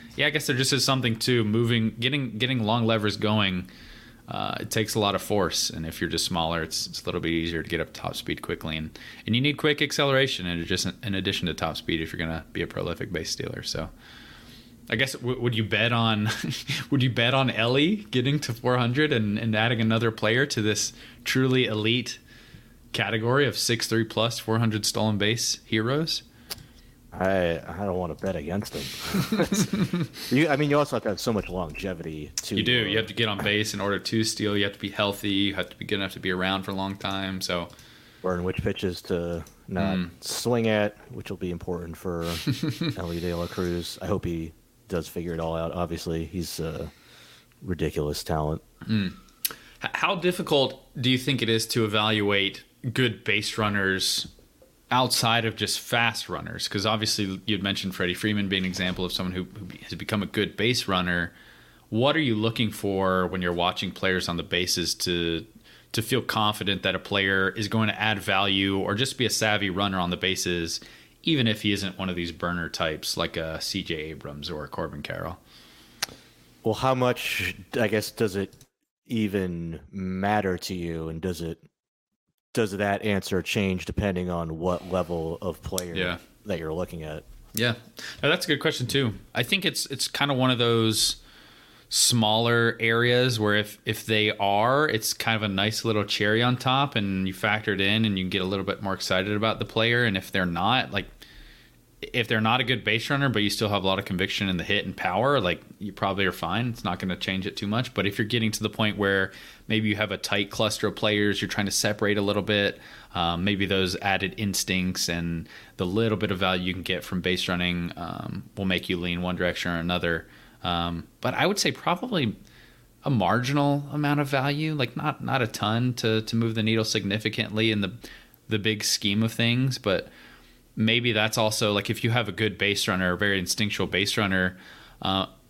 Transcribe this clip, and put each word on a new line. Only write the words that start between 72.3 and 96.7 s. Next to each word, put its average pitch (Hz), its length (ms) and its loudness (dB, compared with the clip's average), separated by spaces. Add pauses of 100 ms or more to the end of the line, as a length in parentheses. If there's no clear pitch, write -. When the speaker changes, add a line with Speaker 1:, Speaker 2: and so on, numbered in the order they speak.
Speaker 1:
burner 87 380 -4
types 80 480 -4
like 85 180 -2
a 80 240 -4
C 95 220 -4
J 82 120 -6
Abrams 73 540 -8
or 76 160 -8
a 69 40 -10
Corbin 76 340 -8
Carroll? - 360 -8 (1200)
Speaker 2:
Well, 110 120 2
how 131 200 2
much, 123 600 0 (240)
I 110 100 4
guess, 104 220 0
does 101 260 0
it 98 200 -4 (500)
even 92 760 0 (120)
matter 95 640 0
to - 180 -6
you? 82 340 -4
And 82 120 -8
does 85 220 -2
it, 82 160 -6 (960)
does 110 180 2
that 101 300 0
answer 98 400 0
change 95 420 0
depending 90 460 -2
on 82 280 -4
what 90 320 -2
level 85 500 -2
of 87 220 -6
player 90 320 -2
Speaker 1:
Yeah. 87 240 -2 (280)
Speaker 2:
that 92 120 -2
you're 80 140 -6
looking 85 320 -6
at? 76 200 -10 (300)
Speaker 1:
Yeah. 113 200 0 (480)
No, 143 60 2
that's 175 180 0
a - 20 0
good 147 120 0
question 143 260 -2
too. 123 280 0 (200)
I - 100 0
think - 200 -4
it's, - 220 -2
it's - 220 -4
kind - 220 0
of 135 60 0
one 127 140 4
of 120 80 2
those 113 580 4 (720)
smaller 117 920 4
areas 120 580 4
where 104 160 4
if, 104 300 0
if 107 200 -4
they 107 340 2
are, 110 500 4
it's - 260 0
kind 113 220 0
of 104 60 -2
a 107 60 0
nice 101 360 0
little 107 200 2
cherry 107 380 2
on 123 140 2
top 135 400 0